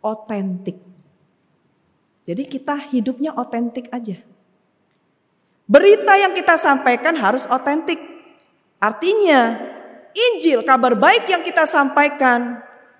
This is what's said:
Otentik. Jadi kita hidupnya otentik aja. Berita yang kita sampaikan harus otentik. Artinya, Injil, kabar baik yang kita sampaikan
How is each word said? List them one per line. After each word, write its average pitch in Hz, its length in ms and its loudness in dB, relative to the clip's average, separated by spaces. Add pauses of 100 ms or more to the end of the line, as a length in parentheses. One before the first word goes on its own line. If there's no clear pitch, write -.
Otentik. 202 880 -8 (1300)
Jadi 196 240 -8
kita 285 320 -8 (160)
hidupnya 254 400 -4
otentik 240 560 -8
aja. 233 240 -10 (1500)
Berita 392 560 6
yang 370 160 0
kita 349 160 2
sampaikan 277 640 0
harus 247 320 -2
otentik. 285 480 -2 (800)
Artinya, 269 800 2 (560)
Injil, 330 480 2
kabar 254 320 2
baik 311 400 2
yang 339 80 -2
kita 339 240 -2
sampaikan 269 960 0 (380)